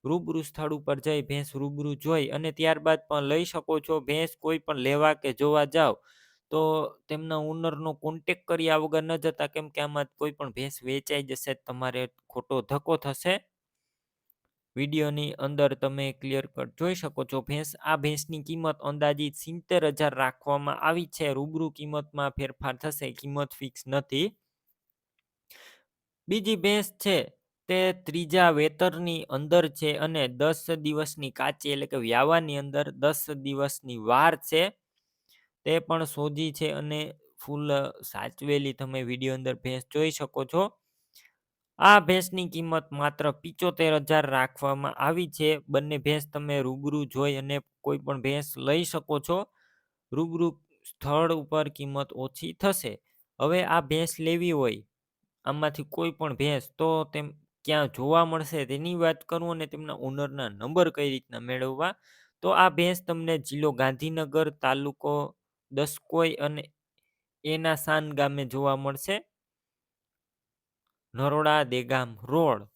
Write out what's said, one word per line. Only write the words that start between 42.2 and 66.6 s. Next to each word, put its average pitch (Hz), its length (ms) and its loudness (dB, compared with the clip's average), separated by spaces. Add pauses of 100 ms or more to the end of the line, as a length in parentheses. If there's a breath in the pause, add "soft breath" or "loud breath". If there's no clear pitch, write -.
કિંમત 160 320 -2 (120)
માત્ર 147 280 -2 (160)
પિચોતેર 165 520 2 (140)
હજાર 151 180 4 (100)
રાખવામાં 139 580 0 (120)
આવી 165 320 0
છે. 151 100 2 (240)
બંને 147 320 0
ભેંસ 147 280 2
તમે 147 240 -2 (100)
રૂબરૂ 143 380 -2 (100)
જોઈ 139 260 0
અને 139 160 -4 (280)
કોઈ 143 200 0
પણ 139 220 -4
ભેંસ 143 220 -2 (180)
લઈ 160 240 2
શકો 151 260 -4 (100)
છો. 175 120 0 (760)
રૂબરૂ 165 400 0 (380)
સ્થળ 160 520 2
ઉપર 151 240 0 (120)
કિંમત 139 320 -6 (140)
ઓછી 165 360 -10
થશે. 185 320 0 (480 soft breath)
હવે 165 200 4 (140)
આ 165 160 4
ભેંસ 165 220 0 (140)
લેવી 170 340 2
હોય, 107 260 0 (580)
આમાંથી 147 520 -2
કોઈ 165 220 -2
પણ 151 240 -4
ભેંસ, 143 220 0 (140)
તો 160 100 2 (240)
તેમ 151 140 -6 (380)
ક્યાં 151 320 2
જોવા 156 340 4
મળશે 160 300 -4 (100)
તેની 165 320 -4
વાત 160 260 2
કરું 170 240 -2
અને 160 200 -6
તેમના 151 260 -10 (100)
ઓનરના 135 420 -4
નંબર 143 460 2
કઈ 143 180 0
રીતના 120 340 -10
મેળવવા, 131 460 -2 (480 soft breath)
તો 180 60 2 (140)
આ 180 140 8
ભેંસ 180 320 2
તમને 165 260 -2 (140)
જિલ્લો 147 320 0
ગાંધીનગર, 151 680 0 (140)
તાલુકો 139 520 0 (580)
દસકોઈ 156 600 0 (120)
અને 151 160 -4 (840)